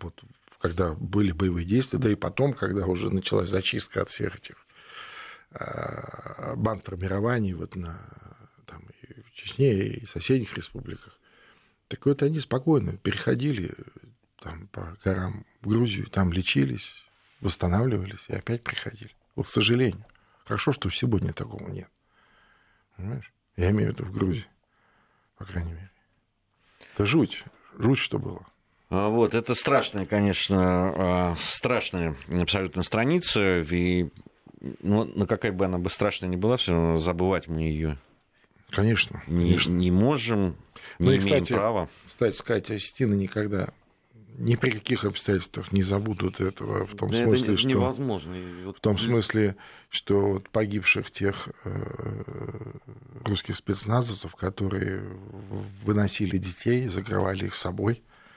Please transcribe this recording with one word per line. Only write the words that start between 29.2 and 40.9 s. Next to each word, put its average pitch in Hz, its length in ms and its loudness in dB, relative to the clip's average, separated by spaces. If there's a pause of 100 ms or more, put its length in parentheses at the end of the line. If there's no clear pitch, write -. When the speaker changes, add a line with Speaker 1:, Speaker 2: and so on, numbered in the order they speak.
Speaker 2:
это 117 200 2
страшная, 113 500 2
конечно, 101 540 2 (720)
а, 82 60 -2
страшная 95 760 -2 (140)
абсолютно 90 540 0
страница. 110 800 2
И, 87 480 2 (720)
ну, 104 320 2
ну, 98 120 2
какая 104 260 0
бы 92 120 0
она 92 140 0
бы 87 120 0
страшная 98 380 0
ни 90 80 -2
была, 107 200 2
все 95 160 0
равно 82 260 4
забывать 87 500 0
мы 80 140 -2
ее 78 340 0 (760)
Speaker 1:
Конечно, - 560 0
Speaker 2:
не, 85 240 2
Speaker 1:
конечно. 87 220 4
Speaker 2:
не 90 180 4
можем, 110 640 2 (420)